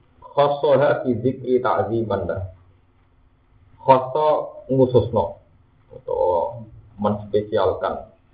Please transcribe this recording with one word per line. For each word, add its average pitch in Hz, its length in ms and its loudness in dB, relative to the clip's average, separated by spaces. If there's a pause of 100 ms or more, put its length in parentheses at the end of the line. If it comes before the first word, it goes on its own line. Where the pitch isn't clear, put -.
(260)
Khossoha 143 800 2
bi 117 160 0
zikri 127 400 0
ta'ziman 101 640 -2
dah. - 320 -8 (1300)
Khosso 135 400 4 (400)
ngususno 123 720 2 (560)
utawa - 640 -2 (400)
menspesialkan, 104 1120 -2 (220)